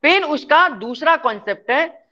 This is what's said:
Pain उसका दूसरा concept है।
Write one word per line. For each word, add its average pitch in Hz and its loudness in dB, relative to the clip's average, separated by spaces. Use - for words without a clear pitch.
Pain 359 2
उसका 302 2
दूसरा 254 -2
concept 214 -6
है। 294 0